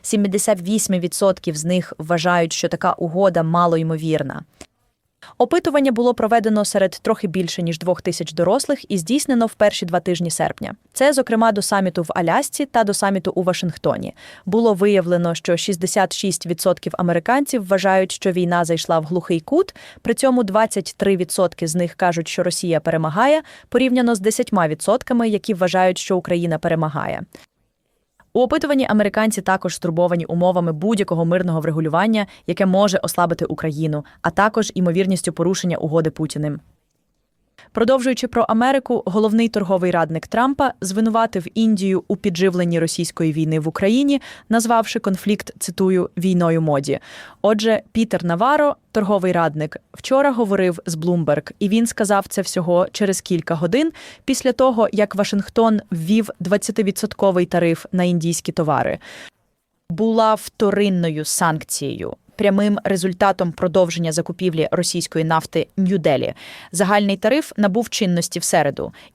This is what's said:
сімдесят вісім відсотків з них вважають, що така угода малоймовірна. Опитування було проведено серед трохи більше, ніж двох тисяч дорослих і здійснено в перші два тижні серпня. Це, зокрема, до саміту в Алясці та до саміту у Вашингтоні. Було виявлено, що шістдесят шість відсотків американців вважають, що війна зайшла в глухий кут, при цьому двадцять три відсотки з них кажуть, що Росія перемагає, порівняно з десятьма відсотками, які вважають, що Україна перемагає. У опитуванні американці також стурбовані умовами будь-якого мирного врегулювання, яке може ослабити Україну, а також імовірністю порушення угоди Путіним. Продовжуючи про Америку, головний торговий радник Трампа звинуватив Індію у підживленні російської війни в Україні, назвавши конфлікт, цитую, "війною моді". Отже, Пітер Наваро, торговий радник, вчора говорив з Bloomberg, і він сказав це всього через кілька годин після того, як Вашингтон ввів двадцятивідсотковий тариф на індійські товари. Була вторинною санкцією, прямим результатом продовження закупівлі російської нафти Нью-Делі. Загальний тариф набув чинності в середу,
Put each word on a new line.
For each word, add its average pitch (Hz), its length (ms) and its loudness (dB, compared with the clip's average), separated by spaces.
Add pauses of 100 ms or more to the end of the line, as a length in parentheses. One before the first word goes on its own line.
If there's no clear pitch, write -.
сімдесят 202 600 0
вісім 190 380 0
відсотків 180 560 0
з 156 80 -8
них 175 340 0
вважають, 170 540 0
що - 160 -4
така 180 240 0
угода 175 500 0
малоймовірна. 160 1000 0 (960)
Опитування 277 540 2
було 240 220 2
проведено 214 500 2
серед 190 260 0 (120)
трохи 220 240 -2
більше, 175 360 -4
ніж 165 160 -2
двох 170 240 -2
тисяч 170 300 -6
дорослих 185 580 0
і 202 80 0
здійснено 233 480 0
в - 80 -6
перші 208 320 2
два 175 140 0
тижні 175 300 -2
серпня. - 440 -4 (180)
Це, 277 200 2
зокрема, 226 400 2
до 202 100 0
саміту 185 400 0
в 160 120 -2
Алясці 196 520 0
та 233 180 2
до 202 100 0
саміту 196 400 0
у 185 80 0
Вашингтоні. 170 720 -2 (320)
Було 220 280 4
виявлено, 175 600 2
що 170 220 -2
шістдесят 185 600 -2
шість - 300 -4
відсотків 175 520 -2
американців 196 680 0
вважають, 190 460 2
що - 200 -2
війна 175 320 0
зайшла 165 340 0
в 156 60 -2
глухий 165 360 -2
кут, 311 340 -2 (280)
при 233 120 -2
цьому 247 300 2
двадцять 202 520 0
три 196 200 2
відсотки 175 500 -2
з 160 80 -4
них 175 200 -2
кажуть, 170 340 0
що - 140 -4
Росія 170 380 0
перемагає, 165 600 2 (260)
порівняно 247 460 2
з 196 60 -4
десятьма 202 480 0
відсотками, 226 600 0
які 208 260 -2
вважають, 185 440 2
що - 180 -2
Україна 170 420 -2
перемагає. 160 640 -2 (1120)
У 220 60 2
опитуванні 277 500 2
американці 214 500 0
також 190 340 -2
стурбовані 170 500 0
умовами 175 480 0
будь-якого 185 520 0
мирного 170 360 0
врегулювання, 165 640 0 (200)
яке 180 200 0
може 190 320 4
ослабити 170 460 0
Україну, 151 600 -4 (180)
а 170 80 0
також 208 440 0
імовірністю 180 580 0
порушення 175 440 -2
угоди 160 340 0
Путіним. 151 500 -6 (1120)
Продовжуючи 247 560 0
про 233 140 0
Америку, 247 640 0
головний 220 420 2
торговий 185 420 0
радник 160 360 -2
Трампа 262 540 0
звинуватив 214 720 0
Індію 196 540 2
у 202 80 -2
підживленні 180 640 0
російської 165 540 -2
війни 160 280 0
в 156 80 -4
Україні, 262 540 0 (260)
назвавши 226 500 0
конфлікт, 202 600 -2
цитую, 185 580 0
"війною 170 460 2
моді". 143 360 0 (440)
Отже, 214 400 2 (100)
Пітер 214 320 -2
Наваро, 269 520 2 (160)
торговий 190 400 2
радник, 156 440 0 (180)
вчора 277 380 2
говорив 190 540 0
з 165 100 -6
Bloomberg, 160 640 0
і 208 100 0
він 226 180 2
сказав 202 420 0
це - 140 -4
всього 175 500 0
через 196 280 0
кілька 170 340 -2
годин 208 380 0 (320)
після 254 280 0
того, 240 400 2
як 208 220 0
Вашингтон 208 680 0 (100)
ввів 190 400 0 (100)
двадцятивідсотковий 196 1080 0
тариф 170 460 0
на 180 120 2
індійські 170 480 -2
товари. 147 460 0 (920)
Була 220 440 2
вторинною 190 920 0
санкцією, - 920 -4 (200)
прямим 202 480 2
результатом 185 680 0
продовження 170 600 0
закупівлі 160 600 -2
російської 170 520 -2
нафти 160 520 -2
Нью-Делі. 180 580 0 (380)
Загальний 196 440 2
тариф 254 400 0
набув 208 340 0
чинності 175 480 -2
в 170 60 -8
середу, 147 480 0 (220)